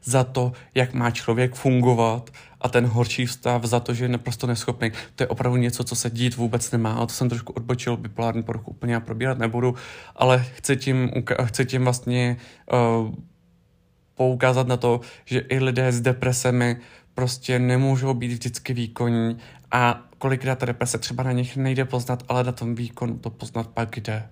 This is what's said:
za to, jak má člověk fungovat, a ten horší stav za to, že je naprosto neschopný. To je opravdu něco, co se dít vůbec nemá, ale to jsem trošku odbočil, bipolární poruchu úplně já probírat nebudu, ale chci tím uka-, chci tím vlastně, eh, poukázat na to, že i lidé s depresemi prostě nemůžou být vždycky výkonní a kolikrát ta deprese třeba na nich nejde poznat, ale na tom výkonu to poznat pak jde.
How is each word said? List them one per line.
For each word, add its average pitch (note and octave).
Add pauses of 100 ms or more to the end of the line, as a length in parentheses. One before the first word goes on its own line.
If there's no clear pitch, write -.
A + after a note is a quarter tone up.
za C3
to, B2 (240)
jak B2+
má A#2+
člověk B2
fungovat, A#2+ (320)
a B2
ten B2
horší A#2+
stav A#2+
za A#2
to, B2
že A#2+
je B2
naprosto B2
neschopný. A#2+ (240)
To -
je -
opravdu B2
něco, A#2+
co A#2+
se A#2+
dít A#2+
vůbec A#2
nemá, A2
ale A#2
to A2+
jsem B2+
trošku A#2
odbočil, A#2+
bipolární A2+
poruchu A2+
úplně A#2+
já A#2
probírat A#2
nebudu, A#2+ (400)
ale B2+
chci -
tím B2+
uka-, G#2
chci A#2+
tím B2+
vlastně, B2 (360)
eh, A#2 (1040)
poukázat B2+
na B2
to, A#2+ (240)
že B2
i C3
lidé C3
s A#2+
depresemi B2 (360)
prostě B2+
nemůžou B2+
být A#2+
vždycky A#2
výkonní A#2 (340)
a A#2+ (160)
kolikrát C3
ta C3
deprese B2
třeba A#2+
na C3
nich B2
nejde C3
poznat, B2
ale B2+
na B2
tom A#2
výkonu A#2
to A#2
poznat A2+
pak A2+
jde. A2